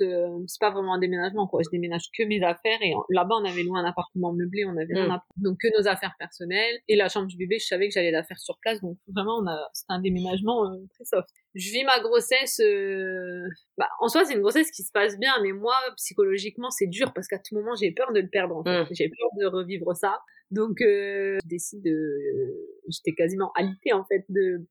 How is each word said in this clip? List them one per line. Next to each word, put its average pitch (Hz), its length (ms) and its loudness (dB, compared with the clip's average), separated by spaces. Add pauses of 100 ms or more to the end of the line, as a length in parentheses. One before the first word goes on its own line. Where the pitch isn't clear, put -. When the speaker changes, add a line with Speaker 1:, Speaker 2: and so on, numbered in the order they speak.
Speaker 1:
euh, 180 260 2 (200)
c'est - 120 -10
pas 208 120 4
vraiment 190 240 0
un 180 40 0
déménagement, 185 480 0
quoi. 170 160 0
Je 160 60 -8
déménage 175 360 -4 (120)
que 226 60 2
mes 214 200 0
affaires 220 380 2
et 175 140 2
en, - 140 -2
là-bas 185 300 4
on 208 60 -2
avait 180 160 -2
loué 180 180 -2
un 175 60 0
appartement 175 480 -2
meublé, 180 320 -2
on 185 120 -4
avait 165 180 -2
rien 185 140 2
Speaker 2:
Mm. - 20 2
Speaker 1:
à 180 80 -2
prendre. - 180 -20
Donc 185 240 0
que 233 60 2 (100)
nos 202 100 4
affaires 190 300 -2
personnelles 202 720 -4
et 214 80 4
la 202 120 6
chambre 190 200 -2
du 180 100 -10
bébé, 185 220 -2
je - 80 -6
savais 190 200 2
que 202 60 -4
j'allais 180 160 2
la 160 140 2
faire - 160 -16
sur - 240 -8
place, 220 180 -2
donc 180 160 -8 (100)
vraiment 202 300 -2
on 214 100 0
a, 151 260 -4
c'était - 200 -8
un 180 80 -2
déménagement, 190 720 0
euh, 185 60 -10 (180)
très 240 100 -18
soft. 185 240 0 (240)
Je 190 180 -8
vis 247 120 0
ma 262 160 4
grossesse, 240 640 2
euh... 190 800 0 (340)
Bah, - 120 0 (100)
en 233 80 2
soi 320 180 4
c'est 285 80 -2
une 214 80 2
grossesse 240 300 4
qui - 100 -12
se - 100 -10
passe 202 280 2
bien, 262 140 2 (100)
mais 196 80 0
moi 214 240 0 (220)
psychologiquement 202 720 0
c'est 202 160 0
dur 214 260 -2
parce 185 140 -8
qu'à 196 100 -4
tout - 160 -12
moment 214 260 -4
j'ai 190 120 2
peur 247 200 -2
de 208 100 4
le 185 60 0
perdre 180 300 0
en 160 60 -6
fait. 175 220 2
Speaker 2:
Mm. - 40 -10
Speaker 1:
J'ai 170 200 0
peur 226 200 -2 (100)
de 202 60 2
revivre 180 500 -2
ça. 202 240 0 (300)
Donc, 214 300 0
euh, 202 640 2
je 170 60 -12
décide 175 340 -8
de... 156 320 0 (720)
j'étais 165 260 -4
quasiment 180 420 0
alitée, 190 360 0
en 202 140 2
fait, 196 240 0
de, 185 420 0